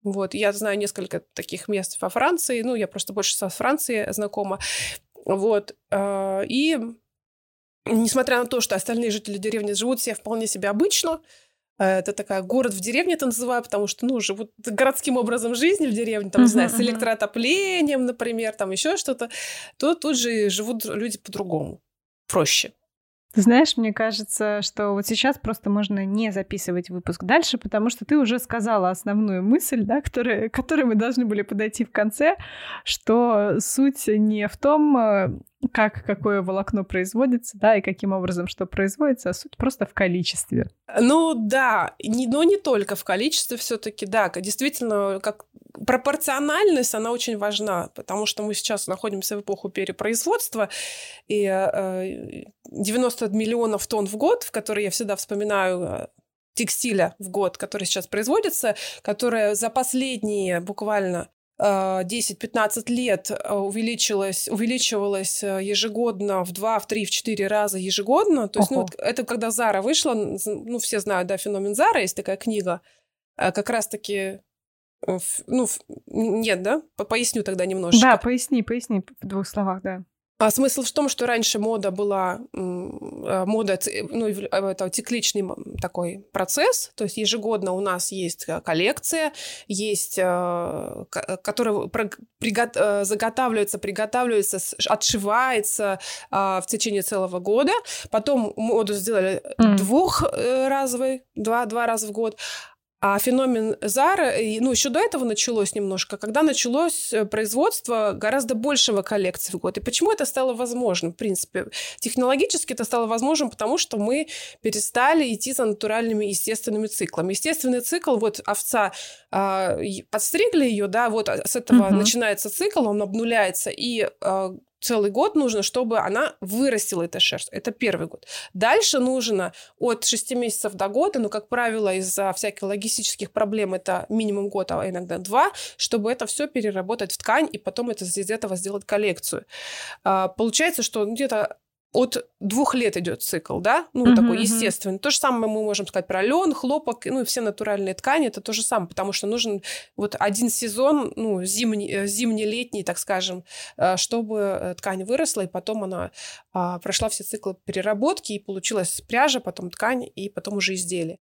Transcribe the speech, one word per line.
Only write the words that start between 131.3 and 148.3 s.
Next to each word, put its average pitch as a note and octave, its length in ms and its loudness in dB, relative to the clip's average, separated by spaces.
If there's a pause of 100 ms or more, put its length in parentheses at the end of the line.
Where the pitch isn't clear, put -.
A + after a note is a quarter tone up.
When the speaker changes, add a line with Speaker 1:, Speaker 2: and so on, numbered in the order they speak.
Speaker 1:
правило, A3 480 0
из-за F#3+ 360 -2
всяких G3+ 300 -4
логистических G#3 720 -4
проблем G#3 420 0
это F3+ 340 -2
минимум G3+ 400 0
год, G3 220 -4
а E3+ 180 -2
иногда F3+ 300 -6
два, A3+ 320 2 (260)
чтобы A3+ 360 0
это C#4+ 140 -4
все D4 200 -2
переработать G#3 640 -2
в - 60 -6
ткань C#4+ 340 2
и - 60 -10
потом A#3+ 320 -4
это, G#3 140 -6
из F#3 260 -4
этого A3 260 -2
сделать G3 300 -6
коллекцию. - 600 -2 (580)
А, F#3+ 240 2
получается, A#3 540 0
что G#3+ 240 -2
где-то A3+ 520 -2 (360)
от B3 340 2 (120)
двух A3+ 340 2
лет A#3 240 2
идет F3 240 -4
цикл, - 380 -4
да? B3+ 340 2
Ну, B3 180 8
Speaker 2:
Мгм, - 0 -
Speaker 1:
такой A#3 280 6
Speaker 2:
мгм. A3+ 320 2
Speaker 1:
естественный. F#3+ 260 -4
То C#4+ 120 0
же C#4 80 2
самое A#3 340 2
мы G#3+ 120 0
можем G3+ 220 -2
сказать F#3 220 -4
про F#3 140 0
лен, D4+ 320 4
хлопок, C#4 520 -2
ну, B3+ 160 0
и - 20 0
все - 180 -2
натуральные G3+ 520 -2
ткани, C#4 340 2
это G#3+ 140 -8